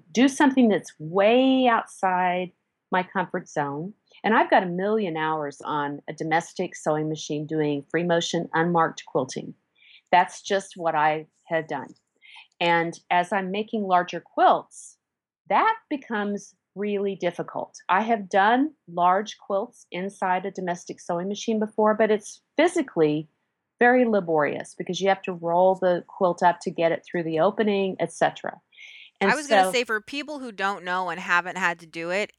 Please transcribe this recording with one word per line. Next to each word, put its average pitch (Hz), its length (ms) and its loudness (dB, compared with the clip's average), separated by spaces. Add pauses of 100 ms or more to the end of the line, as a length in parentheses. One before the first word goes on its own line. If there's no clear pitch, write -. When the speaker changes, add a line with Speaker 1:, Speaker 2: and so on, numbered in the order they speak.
(120)
Speaker 1:
do 262 180 4
something 269 400 4
that's 175 280 -2
way 240 720 4
outside 180 840 0 (400)
my 185 120 0
comfort 180 460 -6
zone. 147 440 -6 (300)
And 214 100 2
I've 339 160 4
got 226 140 6
a 185 40 -4
million 185 500 -2
hours 156 440 -4
on 143 460 -6
a 151 60 -8
domestic 165 640 -4
sewing 156 340 -2
machine 151 360 -6
doing 147 460 -2
free 165 120 0
motion, 170 500 0
unmarked 165 520 0
quilting. - 480 -6 (580)
That's 175 300 2
just 196 360 -4
what 165 180 -2
I 156 320 0 (200)
have 160 200 -2
done. 139 260 -8 (640)
And 170 380 0 (140)
as 175 200 0
I'm 190 200 -2
making 214 320 -4
larger 180 360 0
quilts, - 800 0 (520)
that 370 260 2 (140)
becomes 208 640 -6 (200)
really 202 400 -4
difficult. - 600 -6 (140)
I 190 120 2
have 220 280 -2
done 240 420 2 (200)
large 180 460 0
quilts - 540 -6
inside 185 540 -4
a 196 60 -6
domestic 180 480 -8
sewing 175 280 -6
machine 208 320 -4
before, 214 340 2
but 214 180 2
it's - 300 -4 (160)
physically 165 680 2 (520)
very 247 260 6
laborious 165 720 0
because 180 220 -6
you 190 80 0
have 190 140 2
to 190 120 -8
roll 175 420 2
the 180 320 0
quilt 180 360 0
up 175 180 2
to 180 100 -4
get 165 200 0
it - 180 -4
through 175 140 -4
the 160 160 -2
opening, 202 600 0
et 165 120 -2
cetera. - 480 -4 (640)
And 196 80 2
Speaker 2:
I 240 60 2
was 294 120 -6
gonna 196 180 4
Speaker 1:
so 185 80 0
Speaker 2:
say, 247 100 0
for 220 160 -4
people 285 400 -10
who 254 140 -12
don't 196 320 -4
know 180 240 -2
and 175 100 -6
haven't 180 380 0
had 170 220 0
to 170 60 -20
do 165 240 -8
it, 202 300 -2